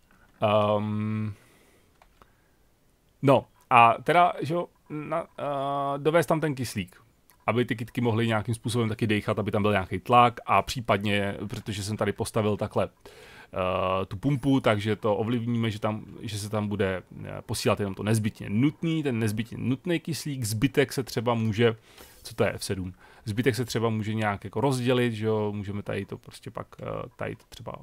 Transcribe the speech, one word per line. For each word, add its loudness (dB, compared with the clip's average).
Ehm, 2
no, 6
a 8
teda, 4
že -4
jo, -2
na, -6
eh, -4
dovést 2
tam 0
ten -2
kyslík, -6
aby 2
ty -4
kytky -6
mohly 2
nějakým 0
způsobem 0
taky -2
dejchat, 0
aby -2
tam 0
byl 2
nějaký 0
tlak 6
a 6
případně, 0
protože -8
jsem -4
tady 0
postavil -2
takhle, -2
eh, 0
tu -8
pumpu, 2
takže 2
to 0
ovlivníme, 0
že -8
tam, -4
že -8
se -8
tam -2
bude, -2
eh, -10
posílat 0
jenom -2
to -8
nezbytně 0
nutný, 2
ten 0
nezbytně -2
nutný -2
kyslík, -6
zbytek -2
se -2
třeba -2
může, 2
co -16
to 0
je, 2
F -10
sedm, -6
zbytek 0
se -2
třeba -2
může -2
nějak -2
jako -6
rozdělit, 2
že -4
jo, 0
můžeme -6
tady -6
to -10
prostě -18
pak, -10
eh, -10
tady -8
to -20
třeba -14